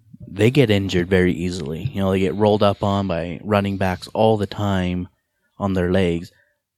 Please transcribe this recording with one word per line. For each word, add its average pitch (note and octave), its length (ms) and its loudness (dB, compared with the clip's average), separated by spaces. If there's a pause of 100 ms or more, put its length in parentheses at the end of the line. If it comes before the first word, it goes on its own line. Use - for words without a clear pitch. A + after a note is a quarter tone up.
(260)
they G#2 240 2
get C3 200 2
injured F#2 380 0
very F2+ 240 4
easily. F2 520 -6 (100)
You G2+ 60 -4
know, F#2+ 100 0
they F#2+ 100 0
get F#2 140 0
rolled G#2 300 4
up G2+ 180 2
on G2 240 0
by E2+ 380 -6
running G2+ 320 0
backs F#2 380 -4
all A2 220 4
the G2+ 120 -2
time F2+ 580 -2 (520)
on G2 160 -2
their F2+ 180 0
legs. F2 400 0 (460)